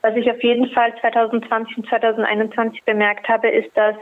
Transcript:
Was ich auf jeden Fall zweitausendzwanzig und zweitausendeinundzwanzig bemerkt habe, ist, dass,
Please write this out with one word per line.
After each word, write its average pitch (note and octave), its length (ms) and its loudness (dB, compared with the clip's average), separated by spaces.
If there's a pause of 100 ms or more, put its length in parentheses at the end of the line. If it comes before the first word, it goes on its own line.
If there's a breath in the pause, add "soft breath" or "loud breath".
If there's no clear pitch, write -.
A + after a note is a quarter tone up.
Was A3 120 0
ich A#3+ 160 2
auf A#3+ 120 -4
jeden A#3+ 280 2
Fall A#3 300 0
zweitausendzwanzig A3+ 760 -2
und A3 120 -8
zweitausendeinundzwanzig A3 960 -2
bemerkt G#3 440 0
habe, A3+ 220 2
ist, - 260 -2
dass, G#3+ 260 2